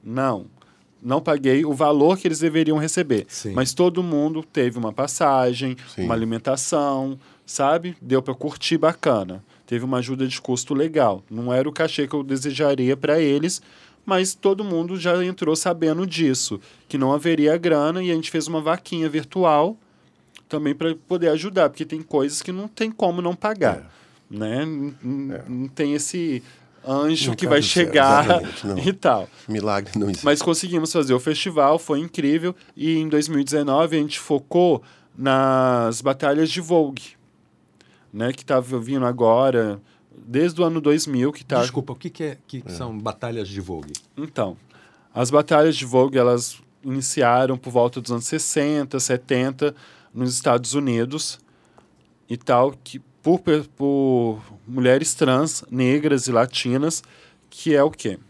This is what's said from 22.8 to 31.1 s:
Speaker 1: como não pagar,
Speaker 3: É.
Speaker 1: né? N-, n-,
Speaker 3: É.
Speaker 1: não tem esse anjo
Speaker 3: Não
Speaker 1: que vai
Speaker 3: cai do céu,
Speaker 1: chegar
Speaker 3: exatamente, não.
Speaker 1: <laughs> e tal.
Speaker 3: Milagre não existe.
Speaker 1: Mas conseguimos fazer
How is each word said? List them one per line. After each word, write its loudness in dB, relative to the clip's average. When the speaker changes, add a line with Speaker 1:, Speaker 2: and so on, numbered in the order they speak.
Speaker 1:
como -2
não -2
pagar, -2
Speaker 3:
É. -12
Speaker 1:
né? -4
N-, -6
n-, -6
Speaker 3:
É. -10
Speaker 1:
não -8
tem -4
esse -4
anjo 0
Speaker 3:
Não -2
Speaker 1:
que -4
vai 4
Speaker 3:
cai -
do 0
céu, 2
Speaker 1:
chegar 6
Speaker 3:
exatamente, 0
não. -2
Speaker 1:
<laughs> 0
e 0
tal. 0
Speaker 3:
Milagre -2
não -2
existe. -6
Speaker 1:
Mas 4
conseguimos -2
fazer 2